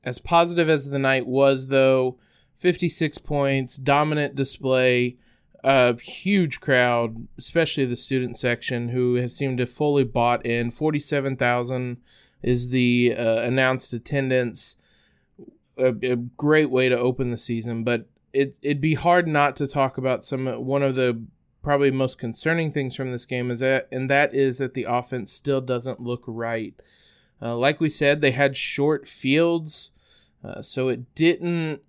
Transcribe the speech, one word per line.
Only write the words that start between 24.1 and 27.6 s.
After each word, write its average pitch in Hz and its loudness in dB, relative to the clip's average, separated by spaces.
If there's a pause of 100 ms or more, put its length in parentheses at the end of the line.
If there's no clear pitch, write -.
that 143 2
is 135 0
that 135 -4
the 127 -4
offense 120 -4
still 135 -4
doesn't 127 -6
look 120 -8
right. 117 -6 (680)
Uh, 117 -6
like 139 2